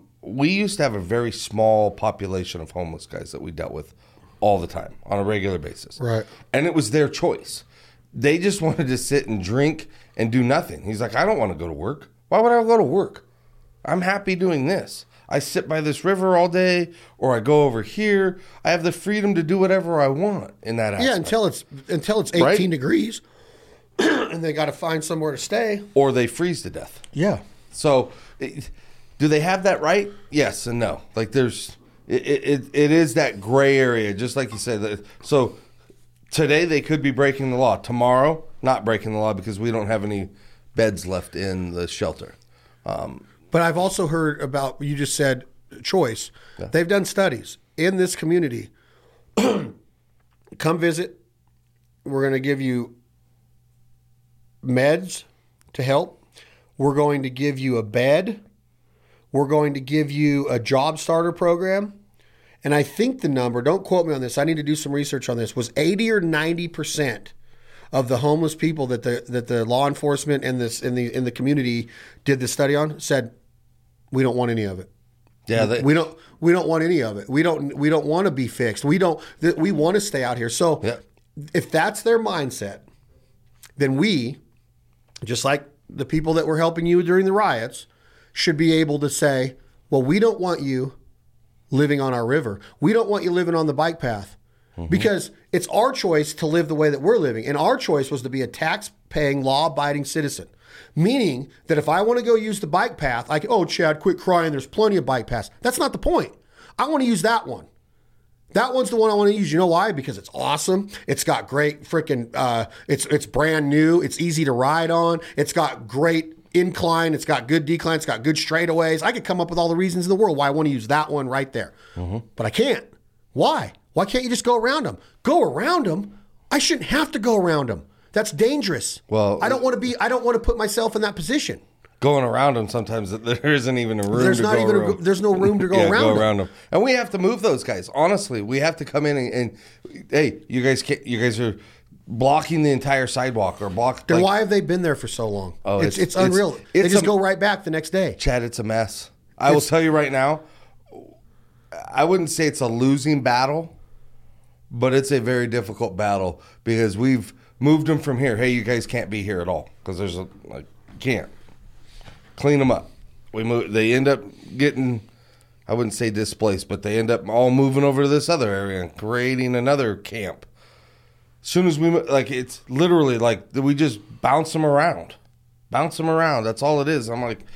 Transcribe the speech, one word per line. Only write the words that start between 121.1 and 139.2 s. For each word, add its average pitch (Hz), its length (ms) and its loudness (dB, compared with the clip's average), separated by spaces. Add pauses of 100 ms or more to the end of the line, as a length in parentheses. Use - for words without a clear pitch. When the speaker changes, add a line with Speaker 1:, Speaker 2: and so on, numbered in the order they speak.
Speaker 2:
one 139 160 -2
right 135 240 -4
there. 104 220 -6 (220)
Speaker 1:
Mm-hmm. 90 240 -6 (180)
Speaker 2:
But 113 80 -2
I 113 40 -2
can't. 233 360 0 (480)
Why? 208 400 0 (200)
Why 185 120 0
can't 254 180 -2
you 247 60 -4
just 240 160 -2
go 240 100 4
around 240 320 0
'em? 101 100 -8 (260)
Go 311 200 4
around 214 440 0
'em? 185 300 -4 (340)
I 277 80 2
shouldn't 269 300 0
have 294 220 0
to 262 80 -4
go 226 160 2
around 160 340 2
'em. 85 140 -6 (300)
That's 214 180 -2
dangerous. 202 800 0
Speaker 1:
Well, 104 340 2
Speaker 2:
I 220 60 2
don't 254 120 0
wanna 247 160 2
be, 240 220 -4
I 208 80 0
don't 240 180 0
wanna 233 140 2
put - 180 0
myself 220 380 -2
in 208 80 -2
that 202 120 -2
position. 185 440 -4 (400)
Speaker 1:
Going 139 240 4
around 123 340 2
'em 110 120 0
sometimes, 107 420 -4
<laughs> 110 80 -6
there 117 340 0
isn't 127 240 0
even 110 220 -2
a 101 80 0
room 113 160 2
Speaker 2:
There's - 140 6
Speaker 1:
to - 60 2
Speaker 2:
not 208 120 4
Speaker 1:
go - 80 2
Speaker 2:
even 214 120 4
a 196 40 4
Speaker 1:
around. 196 180 2
Speaker 2:
gr-, 175 60 -10
there's 185 180 2
no 202 140 4
room 202 240 2
to 185 80 0
go 185 80 0
Speaker 1:
<laughs> - 20 4
Yeah, - 120 6
Speaker 2:
around - 140 4
Speaker 1:
go 110 80 4
Speaker 2:
'em. 107 80 4
Speaker 1:
around 107 220 2
'em. 90 80 -6 (220)
And 170 120 4
we 262 100 2
have 240 180 0
to 196 60 -4
move 190 240 0
those 185 220 2
guys. 95 300 -6
Honestly, 156 480 0
we 123 180 -2
have 160 180 0
to 143 80 -10
come 147 200 -2
in 147 120 0
and, 123 160 -4